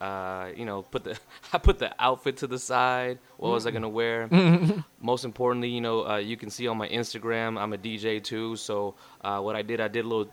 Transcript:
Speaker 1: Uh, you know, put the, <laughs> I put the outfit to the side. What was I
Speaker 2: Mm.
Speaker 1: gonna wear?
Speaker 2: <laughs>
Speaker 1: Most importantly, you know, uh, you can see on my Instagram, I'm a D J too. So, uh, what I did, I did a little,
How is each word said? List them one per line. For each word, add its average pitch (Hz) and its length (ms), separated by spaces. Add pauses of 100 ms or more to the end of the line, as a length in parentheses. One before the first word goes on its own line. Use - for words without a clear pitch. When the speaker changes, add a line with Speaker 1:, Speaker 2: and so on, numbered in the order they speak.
Speaker 1:
Uh, 95 520
you 117 120
know, 101 160
put - 240
the, - 120 (180)
<laughs> - 180
I 175 60
put - 200
the 127 180
outfit 131 400
to 139 100
the 127 120
side. 127 600 (180)
What 117 160
was 113 120
I 120 40
Speaker 2:
Mm. 113 40
Speaker 1:
gonna 110 160
wear? 117 400
Speaker 2:
<laughs> 175 540 (180)
Speaker 1:
Most 123 220
importantly, 123 460
you 120 100
know, 113 260
uh, 107 120
you 107 180
can 110 140
see 120 180
on 113 100
my 107 120
Instagram, 113 680
I'm 104 140
a 101 60
D 110 200
J 107 220
too. 113 380
So, 101 380 (260)
uh, 101 180
what 107 160
I 107 60
did, 113 180
I 110 80
did 113 160
a 113 40
little, 110 260